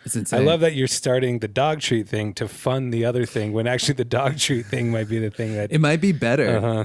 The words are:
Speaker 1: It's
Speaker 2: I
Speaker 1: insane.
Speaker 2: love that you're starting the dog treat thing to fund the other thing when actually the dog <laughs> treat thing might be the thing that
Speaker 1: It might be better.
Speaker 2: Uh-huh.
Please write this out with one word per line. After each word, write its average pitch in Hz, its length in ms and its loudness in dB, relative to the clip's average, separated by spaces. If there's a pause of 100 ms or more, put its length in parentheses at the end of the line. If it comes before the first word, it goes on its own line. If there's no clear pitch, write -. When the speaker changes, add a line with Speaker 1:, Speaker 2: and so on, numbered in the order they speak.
Speaker 1:
It's - 120 -6
Speaker 2:
I - 20 -2
Speaker 1:
insane. 127 260 0
Speaker 2:
love 160 160 4
that 160 140 2
you're 131 140 2
starting 127 500 0
the 110 100 -4
dog 143 320 0
treat 113 280 0
thing 107 260 -4
to 117 140 -4
fund 131 440 -2
the 117 140 0
other 120 180 0
thing 107 300 -4
when 113 140 0
actually 127 260 0
the 123 100 -2
dog 135 340 0
<laughs> - 80 0
treat 123 200 -2
thing 120 240 -2
might 110 180 -2
be 113 120 -2
the 110 100 -2
thing 110 240 -6
that 104 180 -4
Speaker 1:
It 156 80 4
might 156 220 2
be 196 100 4
better. 120 460 2
Speaker 2:
Uh-huh. 110 260 0